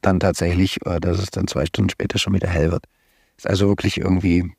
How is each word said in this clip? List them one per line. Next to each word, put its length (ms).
dann 160
tatsächlich, 640
äh, 140
dass 180
es 120
dann 160
zwei 200
Stunden 240
später 280
schon 160
wieder 140
hell 220
wird. 140
Ist 120
also 200
wirklich 300
irgendwie 600